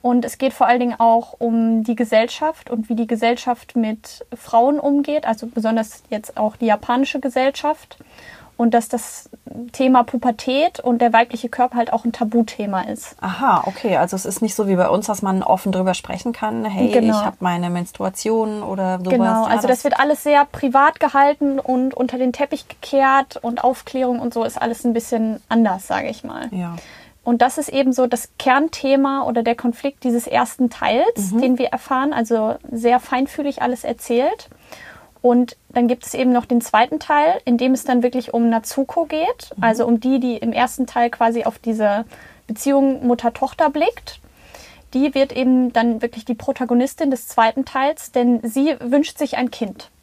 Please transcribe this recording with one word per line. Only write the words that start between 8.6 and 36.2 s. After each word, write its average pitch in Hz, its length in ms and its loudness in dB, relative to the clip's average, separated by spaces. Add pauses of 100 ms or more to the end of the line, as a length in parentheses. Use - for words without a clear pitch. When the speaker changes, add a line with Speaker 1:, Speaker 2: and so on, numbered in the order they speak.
Speaker 1:
dass 233 160 2
das - 400 -8 (420)
Thema 262 320 4
Pubertät 254 760 -2
und 240 200 0
der 233 120 4
weibliche 240 340 2
Körper 247 300 -2
halt 233 160 -2
auch 226 100 -2
ein 233 80 -2
Tabuthema 214 680 -2
ist. - 400 -10
Speaker 2:
Aha, 190 440 0
okay. 190 300 -2
Also 175 220 0
es 185 80 -8
ist - 160 -6
nicht 214 140 -2
so 208 120 0
wie 196 80 2
bei 180 140 2
uns, 208 180 0
dass 202 140 -4
man 190 200 0
offen 190 300 0
drüber 185 220 0
sprechen - 400 -8
kann. 220 320 -4
„Hey, 214 260 0
Speaker 1:
Genau. 220 300 4
Speaker 2:
ich 214 40 -2
hab - 160 -6
meine 175 280 -2
Menstruation“ 208 920 -4
oder 190 380 -4
sowas. 180 140 -6
Speaker 1:
Genau, 240 100 4
Speaker 2:
Ja, 226 220 2
Speaker 1:
also 240 240 0
das 254 80 4
Speaker 2:
das - 80 -12
Speaker 1:
wird - 160 2
alles 294 200 2
sehr 285 220 4
privat 285 560 2
gehalten 277 600 2
und 254 340 0
unter 254 240 -4
den 254 160 0
Teppich - 340 -4
gekehrt 269 680 0
und 233 260 -6
Aufklärung 247 560 -2
und 240 140 -4
so 226 100 -2
ist 226 180 -6
alles 233 220 -4
ein 240 80 2
bisschen 220 560 -2
anders, 214 400 2
sage - 220 -4
ich 220 160 -12
mal. - 260 -10
Speaker 2:
Ja. 175 240 -6 (500)
Speaker 1:
Und 240 160 2
das 254 160 2
ist 294 120 -6
eben 262 240 2
so 254 120 2
das 240 220 -4 (100)
Kernthema 277 880 2
oder 233 200 0
der 233 120 0
Konflikt 247 480 -4
dieses 240 240 0
ersten 240 420 0
Teils, 233 640 0
Speaker 2:
Mhm. 226 100 2
Speaker 1:
den 254 160 2
wir 247 120 -2
erfahren, 277 420 -2
also 226 440 0 (140)
sehr 233 300 2
feinfühlig 277 600 -4
alles 247 240 -2
erzählt. 254 640 -2 (720)
Und 247 340 4 (140)
dann 240 180 0
gibt 247 180 -2
es - 100 -12
eben 254 180 2